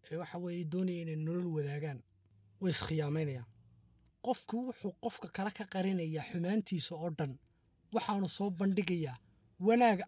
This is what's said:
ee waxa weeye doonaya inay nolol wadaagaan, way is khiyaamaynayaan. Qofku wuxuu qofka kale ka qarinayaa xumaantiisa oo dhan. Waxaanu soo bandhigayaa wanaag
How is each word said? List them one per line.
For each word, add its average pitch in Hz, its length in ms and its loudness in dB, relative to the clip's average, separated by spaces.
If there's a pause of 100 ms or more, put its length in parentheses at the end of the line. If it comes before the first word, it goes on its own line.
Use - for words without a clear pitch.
ee - 140 -10
waxa 175 200 -8
weeye 175 280 -4
doonaya 175 360 0
inay 160 140 -4
nolol 165 400 -2
wadaagaan, 143 460 -2 (600)
way 190 100 2
is - 120 4
khiyaamaynayaan. 147 640 -2 (800)
Qofku 240 440 -2
wuxuu 208 240 -6 (100)
qofka - 260 -6
kale 196 240 -4
ka 202 140 -10
qarinayaa 180 640 0
xumaantiisa 180 640 0
oo 160 140 -4
dhan. 147 280 -2 (560)
Waxaanu 202 360 2
soo 202 200 0
bandhigayaa 180 680 0 (420)
wanaag 226 480 8